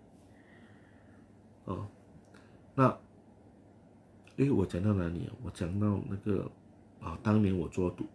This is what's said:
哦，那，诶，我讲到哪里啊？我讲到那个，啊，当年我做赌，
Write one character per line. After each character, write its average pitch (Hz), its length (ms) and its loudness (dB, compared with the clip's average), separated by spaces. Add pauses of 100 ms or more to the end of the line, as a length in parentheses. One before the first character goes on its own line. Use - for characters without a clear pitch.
(1600)
哦， 98 240 -8 (880)
那， 131 220 6 (1400)
诶， 139 120 2
我 98 160 4
讲 90 180 -2
到 107 80 4
哪 90 160 0
里 85 200 -6
啊？ - 40 -12 (100)
我 - 100 -8
讲 92 280 -4
到 104 180 2 (120)
那 98 80 -6
个， 98 340 -2 (480)
啊， 82 240 -10
当 107 180 4
年 95 160 2
我 78 120 -4
做 90 220 0
赌， - 240 -8